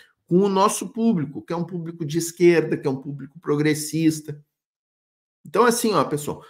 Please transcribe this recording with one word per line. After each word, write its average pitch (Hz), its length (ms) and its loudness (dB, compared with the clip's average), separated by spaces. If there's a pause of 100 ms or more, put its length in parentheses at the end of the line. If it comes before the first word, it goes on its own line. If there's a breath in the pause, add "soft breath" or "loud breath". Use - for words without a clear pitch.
(260 soft breath)
com 175 140 2
o 202 100 4
nosso 190 400 0
público, 202 520 -2
que - 120 -10
é - 20 -4
um 170 100 -4
público 170 400 -10
de 147 120 -4
esquerda, 165 600 2
que - 100 -6
é - 20 2
um 135 100 -2
público 143 400 -14
progressista. 151 1040 -2 (1000)
Então, 208 180 2
assim, 240 300 2
ó, 147 120 2
pessoal, 147 440 -6